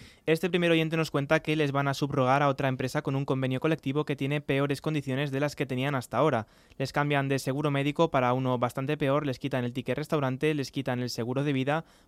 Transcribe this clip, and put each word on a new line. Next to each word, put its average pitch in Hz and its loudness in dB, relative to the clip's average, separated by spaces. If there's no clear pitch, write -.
Este 165 2
primer 170 2
oyente 160 2
nos 160 0
cuenta 147 2
que 156 -2
les 143 2
van 139 2
a 139 0
subrogar 139 2
a 143 4
otra 135 0
empresa 131 -2
con 139 -2
un 139 0
convenio 131 0
colectivo 151 -2
que 147 -4
tiene 143 -2
peores 139 0
condiciones 143 -2
de 135 -2
las 147 -2
que 139 -2
tenían 135 -2
hasta 117 -4
ahora. 131 2
Les 135 -4
cambian 147 0
de 135 0
seguro 143 -2
médico 143 0
para 123 4
uno 127 0
bastante 135 -2
peor, 147 0
les 131 -4
quitan 131 -2
el 123 -4
ticket 127 -4
restaurante, 147 0
les 139 -4
quitan 123 -4
el 123 -4
seguro 123 -2
de 147 0
vida, 139 0